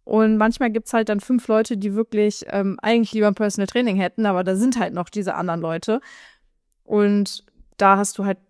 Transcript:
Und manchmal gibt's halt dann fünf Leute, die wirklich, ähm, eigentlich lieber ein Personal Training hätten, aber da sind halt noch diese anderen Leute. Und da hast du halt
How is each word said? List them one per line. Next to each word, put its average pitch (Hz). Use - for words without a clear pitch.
Und 220
manchmal 226
gibt's 220
halt 226
dann 208
fünf 254
Leute, 220
die 202
wirklich, 208
ähm, 196
eigentlich 233
lieber 214
ein 196
Personal 202
Training 240
hätten, 196
aber 185
da 190
sind 240
halt 185
noch 175
diese 196
anderen 170
Leute. 170
Und 202
da 196
hast 202
du 196
halt 196